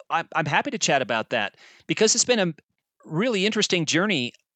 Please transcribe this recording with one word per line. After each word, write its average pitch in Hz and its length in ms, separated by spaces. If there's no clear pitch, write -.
I'm, 160 240
I'm 160 140
happy 214 240
to 220 80
chat 143 240
about 110 260
that 104 260
because 214 300
it's 226 100
been 240 140
a 175 160
really 190 400
interesting 170 400
journey 156 480